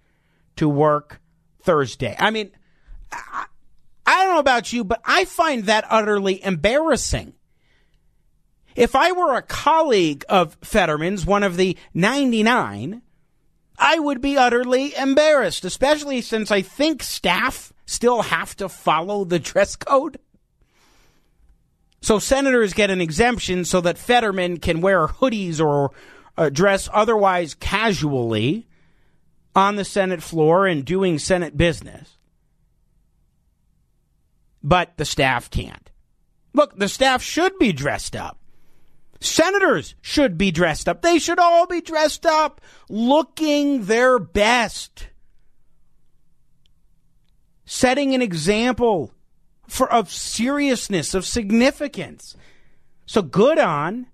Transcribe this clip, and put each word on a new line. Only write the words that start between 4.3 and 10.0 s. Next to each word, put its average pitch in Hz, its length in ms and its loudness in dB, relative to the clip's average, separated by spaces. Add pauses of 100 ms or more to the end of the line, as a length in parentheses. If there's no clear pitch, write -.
know 320 60 4
about 254 340 0
you, 240 100 -4
but 208 200 -4
I 330 200 2
find 302 400 -2
that 214 240 0
utterly 208 560 0
embarrassing. 202 880 0 (1400)
If 240 180 2
I 320 180 4
were 359 220 0
a 208 80 -2
colleague 233 880 0